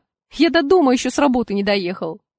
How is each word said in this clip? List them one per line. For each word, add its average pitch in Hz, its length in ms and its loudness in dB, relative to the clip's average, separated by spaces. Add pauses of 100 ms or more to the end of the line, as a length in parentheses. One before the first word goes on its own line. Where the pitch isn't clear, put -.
(320)
Я 311 180 2
до 330 120 2
дома 277 300 4
ещё 247 180 -2
с - 80 -4
работы 247 360 0
не 202 80 -2
доехал". 185 580 -4 (180)